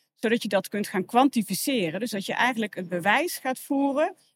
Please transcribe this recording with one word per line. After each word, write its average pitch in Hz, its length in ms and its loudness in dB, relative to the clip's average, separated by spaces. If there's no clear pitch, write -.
zodat 233 280 0
je 226 60 -4
dat 190 180 0
kunt 208 200 -4
gaan - 180 -2
kwantificeren. 220 920 2
Dus 233 120 -6
dat 196 140 -6
je 214 80 -4
eigenlijk 226 420 0
het 180 140 -8
bewijs 202 480 0
gaat 262 220 -4
voeren 277 560 0